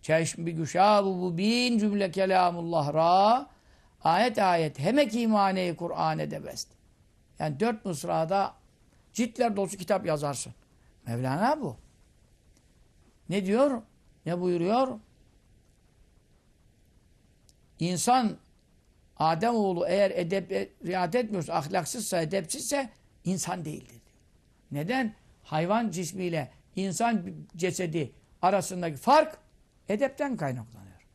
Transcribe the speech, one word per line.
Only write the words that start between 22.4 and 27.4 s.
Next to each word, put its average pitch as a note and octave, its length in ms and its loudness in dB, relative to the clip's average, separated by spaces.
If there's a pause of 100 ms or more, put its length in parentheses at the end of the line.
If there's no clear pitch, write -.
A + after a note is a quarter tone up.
insan F3 400 -4
değildir D3 240 -10
diyor. - 300 -20 (520)
Neden? G#3+ 440 -2 (280)
Hayvan F#3+ 480 0
cismiyle E3+ 600 -4 (260)
insan F#3+ 580 -2 (220)